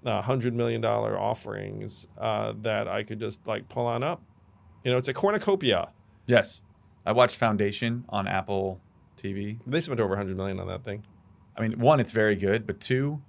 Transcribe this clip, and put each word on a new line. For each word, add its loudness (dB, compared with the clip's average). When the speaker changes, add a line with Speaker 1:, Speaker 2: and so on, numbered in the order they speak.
Speaker 1:
uh, 0
hundred 0
million 0
dollar 0
offerings, -6
uh, -2
that -2
I -4
could -10
just, -8
like, -6
pull -2
on -2
up. -4
You 0
know, 4
it's -2
a -2
cornucopia. 2
Speaker 2:
Yes. 4
I 2
watched 6
Foundation 0
on -2
Apple -2
T -8
V. -6
Speaker 1:
They 0
spent -4
over 2
a 0
hundred -4
million -4
on -6
that -8
thing. -10
Speaker 2:
I -2
mean, -2
one, 6
it's 0
very 4
good, 2
but -6
two -2